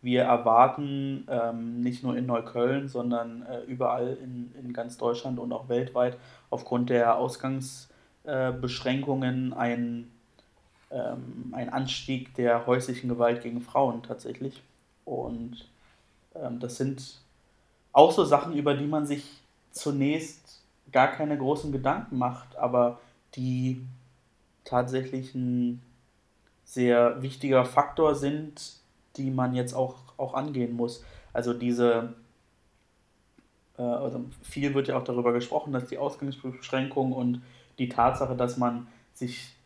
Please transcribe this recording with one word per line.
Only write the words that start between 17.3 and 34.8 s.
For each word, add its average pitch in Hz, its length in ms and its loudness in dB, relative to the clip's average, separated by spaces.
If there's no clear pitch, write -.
auch 156 200 10
so 185 120 4
Sachen, 151 300 2
über 143 200 2
die 143 120 -2
man 147 200 -2
sich 143 180 -4
zunächst 147 920 -2
gar 131 160 6
keine 151 280 -2
großen 143 360 0
Gedanken 139 460 -2
macht, 123 380 -4
aber 120 440 2
die 127 500 -2
tatsächlich 131 680 -2
ein 123 480 -2
sehr 120 580 4
wichtiger 131 420 4
Faktor 147 500 4
sind, 147 640 -4
die 135 140 -4
man 127 240 0
jetzt 123 200 -2
auch, 127 220 0
auch 135 180 -4
angehen 131 400 -2
muss. 120 300 -4
Also 120 200 0
diese, 120 640 2
äh, 127 40 -4
also 123 420 -2
viel 139 320 -2
wird 139 140 2